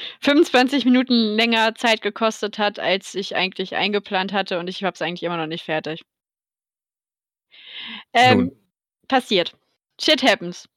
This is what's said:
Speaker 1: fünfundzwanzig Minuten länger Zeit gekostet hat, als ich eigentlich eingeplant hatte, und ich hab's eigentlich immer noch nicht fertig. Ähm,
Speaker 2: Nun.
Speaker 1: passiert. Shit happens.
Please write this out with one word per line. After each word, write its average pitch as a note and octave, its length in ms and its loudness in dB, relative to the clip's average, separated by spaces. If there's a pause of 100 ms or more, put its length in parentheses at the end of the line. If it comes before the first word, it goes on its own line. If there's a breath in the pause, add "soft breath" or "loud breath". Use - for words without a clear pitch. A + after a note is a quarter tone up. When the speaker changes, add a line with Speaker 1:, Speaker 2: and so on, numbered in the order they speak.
(200 loud breath)
Speaker 1:
fünfundzwanzig C#4 640 2
Minuten B3+ 300 4
länger A3+ 600 2
Zeit A3 280 0
gekostet G#3+ 560 -4
hat, G#3 200 -2
als F#3 360 -2
ich F#3 200 -6
eigentlich F#3 420 -4
eingeplant G3 580 -2
hatte, F#3+ 240 -2
und F3 100 -8
ich F#3+ 160 -8
hab's F3 160 -4
eigentlich E3+ 220 -6
immer E3+ 160 -4
noch D#3+ 80 -4
nicht E3 180 -10
fertig. D#3 400 -6 (2000 loud breath)
Ähm, B3 260 6
Speaker 2:
Nun. B3+ 140 -2 (560)
Speaker 1:
passiert. A3 480 0 (420)
Shit D4+ 240 2
happens. F3 540 0